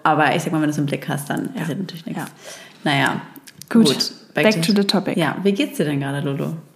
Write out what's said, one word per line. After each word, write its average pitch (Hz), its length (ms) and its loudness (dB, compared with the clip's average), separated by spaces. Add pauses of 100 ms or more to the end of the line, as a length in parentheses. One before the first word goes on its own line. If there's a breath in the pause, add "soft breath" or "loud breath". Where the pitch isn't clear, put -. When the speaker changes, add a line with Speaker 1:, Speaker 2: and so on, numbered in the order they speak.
Speaker 1:
aber 151 320 4
ich - 80 0
sag 165 100 -4
mal, 156 80 0
wenn 151 80 2
du's 147 100 -2
im 147 80 0
Blick - 220 -4
hast, 143 220 -4
dann - 240 -4
Speaker 2:
Ja. - 60 -6
Speaker 1:
passiert 160 180 -4
natürlich 170 280 -10
nichts. 165 160 -8
Speaker 2:
Ja. 120 40 -8 (580 loud breath)
Speaker 1:
Naja, 139 360 2 (480)
Speaker 2:
Gut, 226 180 6
Speaker 1:
gut, 127 260 0 (220)
Speaker 2:
back 151 280 2
to 185 120 2
the 202 100 4
topic. 196 340 0
Speaker 1:
Ja, 156 260 0
wie 202 80 4
geht's 285 240 -2
dir - 80 0
denn 143 160 0
gerade, 139 200 -4
Lulu? 143 280 -4 (280)